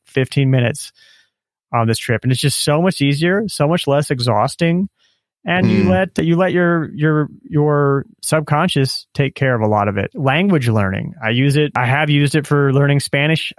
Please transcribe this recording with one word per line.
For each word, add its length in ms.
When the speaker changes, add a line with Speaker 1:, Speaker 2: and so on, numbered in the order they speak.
Speaker 1:
fifteen 440
minutes 420
on 160
this 100
trip. 240
And 80
it's 100
just 220
so 180
much 220
easier, 460
so 180
much 220
less 240
exhausting. 760
And 260
you 140
Speaker 2:
Mm. 40
Speaker 1:
let, 360
you 120
let 160
your, 420
your, 340
your 640
subconscious 880
take 220
care 200
of 60
a 60
lot 220
of 100
it. 160
Language 540
learning. 540
I 80
use 260
it. 200
I 80
have 240
used 260
it 120
for 260
learning 280
Spanish. 580